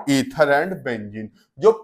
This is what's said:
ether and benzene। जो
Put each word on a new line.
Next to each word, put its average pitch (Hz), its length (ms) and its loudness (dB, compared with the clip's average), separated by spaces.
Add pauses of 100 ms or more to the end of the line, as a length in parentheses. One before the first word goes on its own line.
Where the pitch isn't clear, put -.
ether 139 440 2
and 170 200 0 (120)
benzene। 107 440 -8 (300)
जो 208 120 6 (120)